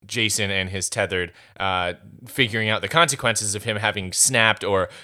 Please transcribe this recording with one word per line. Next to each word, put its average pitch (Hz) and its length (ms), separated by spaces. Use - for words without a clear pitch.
Jason 104 460
and 95 180
his 95 200
tethered, 92 420
uh, 92 340
figuring 110 420
out 107 120
the 101 80
consequences 113 680
of 101 80
him 107 140
having 104 360
snapped 113 500
or 95 260